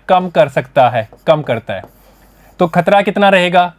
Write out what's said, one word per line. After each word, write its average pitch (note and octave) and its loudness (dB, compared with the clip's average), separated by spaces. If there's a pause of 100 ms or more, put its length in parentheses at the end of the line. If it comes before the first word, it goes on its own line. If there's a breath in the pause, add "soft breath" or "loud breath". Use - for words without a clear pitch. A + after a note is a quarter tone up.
कम F#3 0
कर D#3 0
सकता C3 0
है, A2+ -4 (200)
कम D3+ 2
करता A2+ -6
है। F#2 -10 (800 soft breath)
तो F3+ 2
खतरा F#3+ 0
कितना G3+ 0
रहेगा, F3+ 2